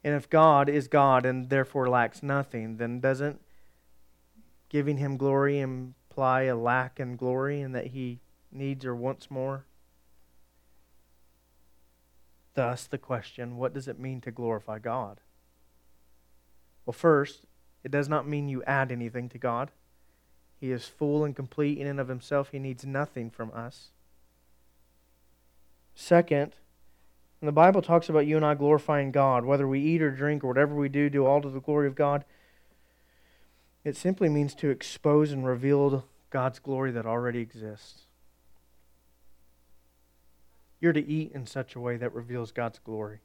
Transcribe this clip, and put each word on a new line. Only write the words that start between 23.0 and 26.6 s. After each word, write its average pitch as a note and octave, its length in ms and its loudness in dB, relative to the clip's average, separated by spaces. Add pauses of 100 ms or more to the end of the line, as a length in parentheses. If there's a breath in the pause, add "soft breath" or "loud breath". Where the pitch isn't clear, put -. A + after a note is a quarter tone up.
from A2 240 -10
us. A#2 380 -14 (2000)
Second, D#3 640 2 (840)